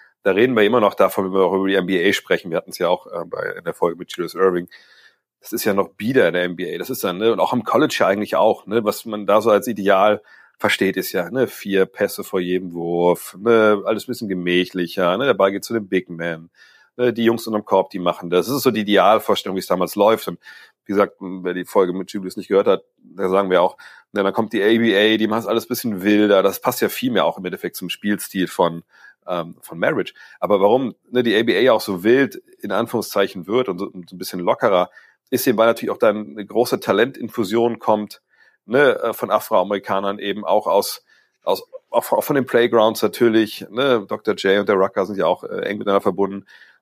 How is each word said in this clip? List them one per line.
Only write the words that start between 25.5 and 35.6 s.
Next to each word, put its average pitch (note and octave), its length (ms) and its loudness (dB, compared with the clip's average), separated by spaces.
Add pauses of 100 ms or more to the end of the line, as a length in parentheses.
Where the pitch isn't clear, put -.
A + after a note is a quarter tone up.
ein - 20 -14
bisschen A2 340 -6
wilder. G#2 400 4
Das F#2+ 180 0
passt B2 200 -2
ja G#2+ 80 2
viel B2 240 -4
mehr E2+ 140 2
auch E2 100 -2
im F#2 80 -10
Endeffekt F2 320 -8
zum F2+ 140 -10
Spielstil G2 580 -4
von, E2 360 -2 (420)
ähm, F2 340 -6
von - 180 -16
Marriage. A#2 360 -2 (260)
Aber F#2+ 220 2
warum, A#2 320 4 (160)
ne, B2 120 2
die A2 140 2
A A2+ 60 4
B A2+ 260 2
A A#2+ 60 6
auch - 80 0
so F#2 220 -4
wild B2 320 4 (240)
in G#2 120 -8
Anführungszeichen G2+ 720 -2
wird A#2+ 220 0
und F2+ 100 -4
so, G2 80 -6
und F2 220 -14
so F#2 80 -18
ein - 20 -14
bisschen F#2 220 -8
lockerer, F#2+ 480 2 (400)
ist - 180 -2
eben, A2+ 120 2
weil A2+ 80 6